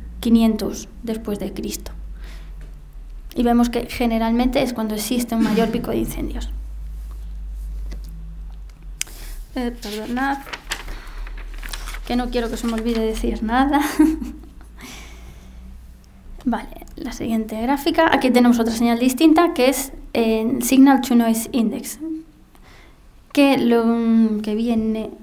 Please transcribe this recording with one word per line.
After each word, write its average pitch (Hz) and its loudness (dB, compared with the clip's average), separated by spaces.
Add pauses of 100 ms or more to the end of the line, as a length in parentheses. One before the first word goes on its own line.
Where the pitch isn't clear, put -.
(220)
quinientos 226 2 (140)
después 220 -6
de 196 -8
Cristo. - -8 (1400)
Y 247 0
vemos 240 4
que 233 -4
generalmente 233 0
es 247 -2
cuando 214 -4
existe 240 -2
un 226 2
mayor 196 2
pico - -4
de 117 0
incendios. - -4 (3000)
Eh, 240 -4 (100)
perdonad, 240 -4 (1700)
que 240 -2
no 247 -2
quiero 247 -2
que - -6
se - -6
me 233 -2
olvide 226 0
decir 220 -2
nada. 269 4
<laughs> - -2 (2500)
Vale, 226 -2 (260)
la - -10
siguiente 220 -4
gráfica. 285 2
Aquí 262 4
tenemos 240 6
otra 226 2
señal 233 2
distinta, 320 6
que 247 4
es, - -2 (220)
eh, 226 2
Signal 262 8
to 254 0
Noise 226 4
Index, 233 -2 (1300)
que 277 6
lo, 226 4
que 214 -2
viene, 220 0 (140)